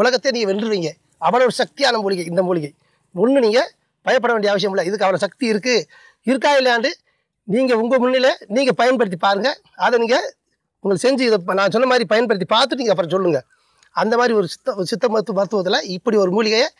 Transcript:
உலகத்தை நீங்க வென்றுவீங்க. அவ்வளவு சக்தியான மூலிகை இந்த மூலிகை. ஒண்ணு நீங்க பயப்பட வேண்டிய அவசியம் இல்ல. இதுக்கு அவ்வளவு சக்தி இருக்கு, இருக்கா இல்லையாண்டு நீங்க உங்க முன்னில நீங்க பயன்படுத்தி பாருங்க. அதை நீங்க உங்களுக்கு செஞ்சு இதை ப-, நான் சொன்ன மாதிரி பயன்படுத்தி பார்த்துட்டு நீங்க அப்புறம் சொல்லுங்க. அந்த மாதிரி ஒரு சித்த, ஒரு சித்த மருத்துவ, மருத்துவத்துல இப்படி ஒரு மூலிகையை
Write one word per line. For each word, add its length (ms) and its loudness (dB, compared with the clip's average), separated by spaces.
உலகத்தை 340 0
நீங்க 160 -2
வென்றுவீங்க. 400 -2
அவ்வளவு 340 2
சக்தியான 440 -2
மூலிகை 280 -4
இந்த 160 2
மூலிகை. 220 -4
ஒண்ணு 320 2
நீங்க 140 2
பயப்பட 300 0
வேண்டிய 180 0
அவசியம் 220 -2
இல்ல. 160 -2
இதுக்கு 160 -2
அவ்வளவு 180 0
சக்தி 280 -6
இருக்கு, 220 -2
இருக்கா 340 2
இல்லையாண்டு 300 0
நீங்க 340 0
உங்க 140 0
முன்னில 240 2
நீங்க 160 2
பயன்படுத்தி 460 0
பாருங்க. 220 0
அதை 180 2
நீங்க 140 0
உங்களுக்கு 220 -2
செஞ்சு 220 2
இதை 100 2
ப-, 100 -2
நான் 160 0
சொன்ன 180 2
மாதிரி 200 2
பயன்படுத்தி 420 0
பார்த்துட்டு 280 0
நீங்க 120 2
அப்புறம் 200 -2
சொல்லுங்க. 260 0
அந்த 180 0
மாதிரி 200 2
ஒரு 140 0
சித்த, 260 -6
ஒரு 120 -4
சித்த 220 -2
மருத்துவ, 260 -2
மருத்துவத்துல 400 -2
இப்படி 280 -2
ஒரு 140 0
மூலிகையை 300 0